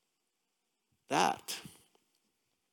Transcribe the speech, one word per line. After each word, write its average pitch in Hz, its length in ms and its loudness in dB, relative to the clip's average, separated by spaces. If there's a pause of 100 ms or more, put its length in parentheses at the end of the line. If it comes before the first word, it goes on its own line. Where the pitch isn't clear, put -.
(1080)
That, - 480 0 (1160)